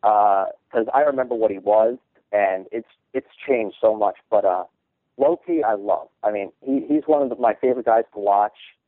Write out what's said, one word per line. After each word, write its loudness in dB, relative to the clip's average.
uh, 2
'cause -2
I 2
remember 0
what 0
he -8
was, 2
and -2
it's, -10
it's -8
changed -2
so 2
much. -2
But, 0
uh, 0
Low 0
Ki, -4
I 0
love. -4
I 0
mean, -6
he, -2
he's 0
one 2
of -2
the, -6
my 2
favorite -2
guys 4
to -12
watch. -2